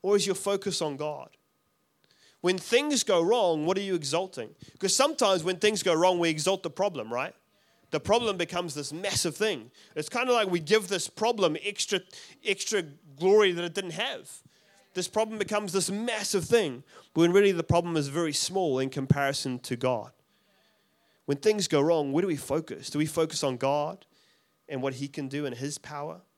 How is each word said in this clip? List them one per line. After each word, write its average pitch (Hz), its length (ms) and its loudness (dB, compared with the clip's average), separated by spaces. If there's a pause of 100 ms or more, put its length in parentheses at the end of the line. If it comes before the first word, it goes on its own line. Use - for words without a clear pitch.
Or 202 140 4
is 196 100 4
your 190 100 0
focus 196 460 -2
on 151 140 -2
God? 143 340 -8 (1120)
When 185 160 2
things 277 460 2
go 180 180 4
wrong, 175 440 2
what 185 120 0
are 202 40 -2
you 190 140 -4
exalting? 151 540 -4 (220)
Because 190 240 -2
sometimes 220 480 2
when 185 140 -2
things 208 260 0
go 180 100 4
wrong, 175 240 4
we 170 120 2
exalt 165 340 0
the 165 60 -6
problem, 139 440 -4
right? 139 220 -4 (560)
The 151 80 -2
problem 208 380 2
becomes 175 360 -4
this 143 180 -8
massive 175 440 -4
thing. 160 340 -4 (260)
It's 156 140 -6
kinda 247 240 0
like 214 160 2
we 175 100 2
give 180 280 2
this 190 200 -2
problem 208 560 0
extra, 202 360 -4 (440)
extra 196 400 -2 (340)
glory 190 340 6
that 175 120 -4
it 170 120 -8
didn't 185 160 -6
have. 214 400 -8 (640)
This 180 120 -4
problem 220 320 -2
becomes 208 340 -2
this 190 160 0
massive 208 560 -2
thing, 180 380 2 (300)
when 170 180 6
really 196 200 8
the 165 120 0
problem 170 320 2
is 143 140 0
very 156 240 -2
small 170 460 0
in 135 100 -2
comparison 139 680 0
to - 160 -6
God. 117 360 -4 (1120)
When 143 120 -2
things 214 300 2
go 151 140 4
wrong, 151 300 2
where 156 100 2
do 196 60 0
we 165 80 0
focus? 139 540 -6
Do 147 100 -4
we 151 60 2
focus 160 380 -2
on 131 140 -2
God 147 480 -2 (600)
and 135 140 -6
what 135 140 -2
he 139 120 -6
can 139 200 -8
do 143 180 -6
in 123 80 -6
his 139 240 -8
power? 151 440 -12 (160)